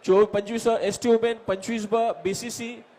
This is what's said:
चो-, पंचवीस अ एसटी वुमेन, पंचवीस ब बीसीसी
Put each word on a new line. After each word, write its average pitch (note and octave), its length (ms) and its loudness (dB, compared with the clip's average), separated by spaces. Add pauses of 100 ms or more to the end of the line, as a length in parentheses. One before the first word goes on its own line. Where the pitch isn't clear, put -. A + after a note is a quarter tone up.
चो-, G3 200 6
पंचवीस G#3 420 -2
अ A3+ 120 2
एसटी G3+ 280 -2
वुमेन, A3+ 280 4
पंचवीस G#3 540 -6
ब A3 60 0
बीसीसी A3+ 880 -4 (140)